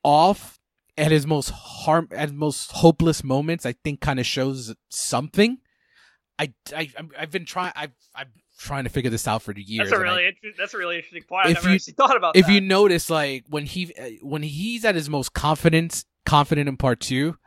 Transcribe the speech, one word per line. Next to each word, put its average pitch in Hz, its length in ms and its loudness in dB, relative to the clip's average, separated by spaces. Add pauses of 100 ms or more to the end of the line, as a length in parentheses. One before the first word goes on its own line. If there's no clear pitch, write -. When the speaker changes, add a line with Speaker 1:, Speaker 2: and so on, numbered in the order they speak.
Speaker 1:
off 156 560 4 (380)
at 156 140 4
his 147 160 4
most 151 240 0
harm, - 600 -2
at 147 220 -4
most 147 380 -4
hopeless 165 520 4
moments, 143 440 -2
I 120 60 -4 (100)
think 147 180 -8
kinda 131 220 -2
shows 131 500 -4 (160)
something. 202 680 0 (800)
I, 147 140 -4 (220)
I, 156 220 -6
I'm, 151 200 -16
I've 151 140 -10
been 175 140 -6
trying. 180 300 -6
I've, 147 180 -10 (220)
I'm 135 120 -14 (300)
trying 139 280 -6
to 117 40 -4
figure 127 220 -2
this 113 160 -4
out 110 160 -2
for 104 140 -10
years, 107 320 -4
Speaker 2:
That's 208 100 2
a - 20 0
Speaker 1:
and 180 80 0
I 180 60 2
Speaker 2:
really 180 120 2
inter-, 208 300 -8
that's 196 160 -8
a 226 40 -10
really 175 200 -4
interesting 170 260 -14
point. 190 220 0
I - 60 4
Speaker 1:
if - 40 2
Speaker 2:
never 175 140 -2
Speaker 1:
you, 190 60 4
Speaker 2:
actually - 180 -6
thought 247 240 4
about 175 180 2
Speaker 1:
if 185 120 8
Speaker 2:
that. 190 40 4
Speaker 1:
you 202 100 4
notice, 190 500 2
like, 139 360 -2
when 147 180 -6
he, 175 300 -8
uh, 127 140 -14 (120)
when 143 220 -8
he's 208 420 -6
at 208 100 2
his 151 140 -4
most 143 240 -4
confidence, 160 720 0 (200)
confident 147 420 2
in 135 100 -6
part 127 220 0
two, 139 480 -2